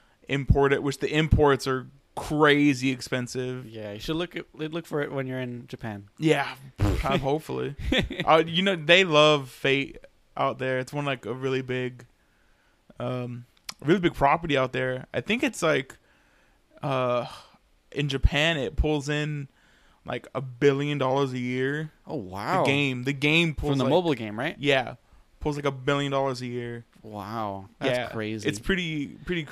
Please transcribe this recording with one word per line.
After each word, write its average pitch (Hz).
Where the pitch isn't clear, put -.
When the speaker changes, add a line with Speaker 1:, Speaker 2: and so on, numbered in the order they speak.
Speaker 1:
import 139
it, 135
which 135
the 143
imports 151
are 127
crazy 147
expensive. 127
Speaker 2:
Yeah, 107
you 107
should 160
look 170
at, -
look 156
for 151
it 143
when 135
you're 127
in 123
Japan. 104
Speaker 1:
Yeah, 151
Speaker 2:
<laughs> -
Speaker 1:
hopefully. 135
Uh, 160
you 165
know, 196
they 170
love 151
Fate 139
out 135
there. 131
It's 127
one, 143
like, 135
a 101
really 131
big, 127
um, 123
really 170
big 165
property 147
out 127
there. 131
I -
think 233
it's, 254
like, 143
uh, 127
in 147
Japan, 151
it 120
pulls 151
in, 147
like, -
a 127
billion 139
dollars 135
a 127
year. 131
Speaker 2:
Oh, 156
wow. 113
Speaker 1:
The 135
game, 135
the 143
game 151
pulls, 147
Speaker 2:
From 139
the 127
Speaker 1:
like, 123
Speaker 2:
mobile 170
game, 110
right? 143
Speaker 1:
yeah, 131
pulls, 147
like, 143
a 143
billion 139
dollars 135
a 127
year. 120
Speaker 2:
Wow, 104
that's 127
Speaker 1:
Yeah, 120
Speaker 2:
crazy. 110
Speaker 1:
it's 101
pretty, 160
pretty 170